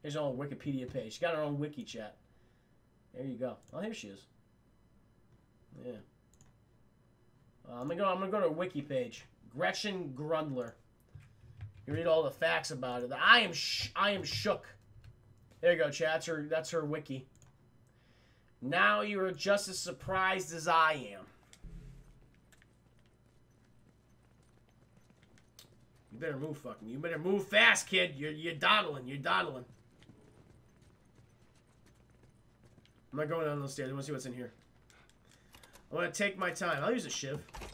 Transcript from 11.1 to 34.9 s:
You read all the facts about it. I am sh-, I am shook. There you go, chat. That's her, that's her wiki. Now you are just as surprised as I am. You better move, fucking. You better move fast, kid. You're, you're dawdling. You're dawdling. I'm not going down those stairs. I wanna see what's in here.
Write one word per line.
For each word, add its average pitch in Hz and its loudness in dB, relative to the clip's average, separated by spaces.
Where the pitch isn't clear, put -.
You 143 -2
read 165 0
all 160 6
the 135 0
facts 165 0
about 123 -4
it. 123 -6
I 190 8
am 190 2
sh-, - -4
I 202 4
am 190 -2
shook. - 0
There 175 8
you 165 6
go, 151 4
chat. 156 0
That's 160 0
her, 151 -4
that's 160 -2
her 160 0
wiki. 147 -6
Now 202 6
you 208 -2
are 185 0
just 196 2
as 180 -8
surprised 185 0
as 165 -2
I 160 8
am. 104 -8
You 110 -16
better 143 -4
move, 147 -6
fucking. 110 -12
You 123 -8
better 160 -4
move 190 2
fast, 214 6
kid. 180 2
You're, 151 -4
you're 160 -6
dawdling. 156 2
You're 139 -6
dawdling. 156 0
I'm 139 -4
not 151 2
going 160 0
down 147 0
those 139 -4
stairs. 131 -4
I - -6
wanna 139 -6
see 147 -6
what's 131 -6
in 123 -8
here. 120 -8